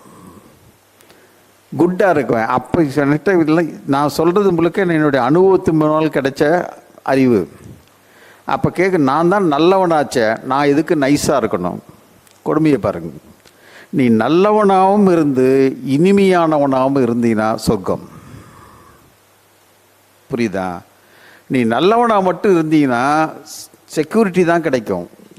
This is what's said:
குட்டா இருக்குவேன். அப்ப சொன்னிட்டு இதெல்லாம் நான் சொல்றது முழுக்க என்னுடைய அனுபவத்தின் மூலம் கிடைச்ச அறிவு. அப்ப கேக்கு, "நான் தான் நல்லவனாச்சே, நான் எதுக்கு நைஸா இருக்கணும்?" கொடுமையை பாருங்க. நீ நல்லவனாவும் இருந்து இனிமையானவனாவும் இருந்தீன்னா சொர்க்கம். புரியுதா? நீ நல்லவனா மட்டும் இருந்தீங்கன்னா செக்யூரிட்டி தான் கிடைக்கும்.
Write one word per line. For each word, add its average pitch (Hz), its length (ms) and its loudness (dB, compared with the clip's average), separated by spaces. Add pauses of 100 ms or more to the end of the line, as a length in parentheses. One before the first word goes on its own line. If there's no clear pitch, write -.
(1800)
குட்டா 180 380 2
இருக்குவேன். 117 300 -2
அப்ப 127 360 -2
சொன்னிட்டு 147 580 0
இதெல்லாம் 156 280 0 (180)
நான் 139 220 0
சொல்றது 175 440 2
முழுக்க 170 320 0
என்னுடைய 151 400 0
அனுபவத்தின் 180 520 2
மூலம் 156 340 0
கிடைச்ச 147 580 -2 (340)
அறிவு. 127 460 2 (960)
அப்ப 143 300 -4
கேக்கு, 185 240 0
"நான் 151 300 0
தான் 185 240 0
நல்லவனாச்சே, 151 880 0
நான் 135 240 -2
எதுக்கு 156 280 0
நைஸா 143 340 0
இருக்கணும்?" 107 500 -2 (640)
கொடுமையை 151 360 0
பாருங்க. 90 300 -6 (840)
நீ 127 180 0
நல்லவனாவும் 190 1040 2
இருந்து 135 640 2 (120)
இனிமையானவனாவும் 156 1080 2
இருந்தீன்னா 117 580 0
சொர்க்கம். - 640 -6 (2250)
புரியுதா? 92 440 -4 (680)
நீ 127 180 -2
நல்லவனா 208 540 2
மட்டும் 185 420 0
இருந்தீங்கன்னா 151 720 0 (540)
செக்யூரிட்டி 185 580 -2
தான் 170 180 0
கிடைக்கும். 104 460 -4 (300)